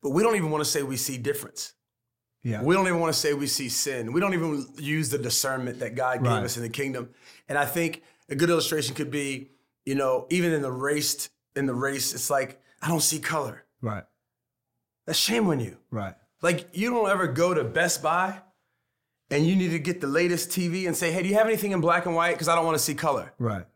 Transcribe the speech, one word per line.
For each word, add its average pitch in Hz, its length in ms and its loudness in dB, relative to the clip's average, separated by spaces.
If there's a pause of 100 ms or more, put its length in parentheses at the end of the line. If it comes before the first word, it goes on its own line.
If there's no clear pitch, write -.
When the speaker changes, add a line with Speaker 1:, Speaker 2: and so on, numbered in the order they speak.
Speaker 1:
But 143 80 -2
we 160 140 2
don't 226 100 4
even 165 160 0
wanna 151 140 0
say 143 180 0
we 131 140 -4
see 131 220 -4
difference. - 560 -6 (680)
Speaker 2:
Yeah. 113 220 -2
Speaker 1:
We 160 100 4
don't 190 140 2
even 175 100 2
wanna 165 140 0
say 151 220 0
we 143 120 -2
see 135 220 -4
sin. 120 440 -4
We 151 80 2
don't 196 140 0
even 156 320 -2 (120)
use 147 320 -2
the 143 80 0
discernment 123 640 -2
that 113 140 -6
God 127 300 0
gave 120 80 2
Speaker 2:
Right. 110 100 0
Speaker 1:
us - 140 -4
in 120 80 -6
the 117 40 -6
kingdom. 127 420 -6 (380)
And 143 80 -2
I 143 100 4
think 165 360 -2 (260)
a 143 60 -8
good 165 160 4
illustration 151 460 0
could 143 160 -4
be, 139 380 -4 (340)
you 135 100 -2
know, 131 360 2
even 170 220 4
in 151 100 2
the 131 100 -4
race, 139 560 -2 (260)
in 139 120 0
the 127 80 0
race, 135 400 -2
it's - 160 -4
like, 135 300 0 (220)
"I 147 60 -4
don't 160 140 2
see 156 180 0
color." 139 440 -4 (160)
Speaker 2:
Right. 107 240 -6 (1040)
Speaker 1:
That's 160 120 -2
shame 226 300 2
on 147 120 2
you. 107 160 -6 (160)
Speaker 2:
Right. 101 220 -6 (280)
Speaker 1:
Like, 170 300 0
you 214 180 -2
don't 226 180 2
ever 185 200 2
go 170 260 2
to 151 80 2
Best 151 400 0
Buy 180 380 0 (920)
and 147 160 4
you 180 100 4
need 185 140 4
to 165 80 0
get 175 220 -2
the 147 80 -4
latest 170 420 2
T 180 180 0
V 185 180 -2
and 165 100 0
say, 165 160 0
"Hey, 185 100 0
do 180 60 0
you 202 60 2
have 220 120 6
anything 208 260 0
in 185 80 0
black 170 260 4
and 170 80 -2
white? 165 240 2
'Cause 170 100 -2
I 170 80 6
don't 165 80 4
wanna 160 140 2
see 151 160 0
color." 135 440 -2
Speaker 2:
Right. 104 380 -2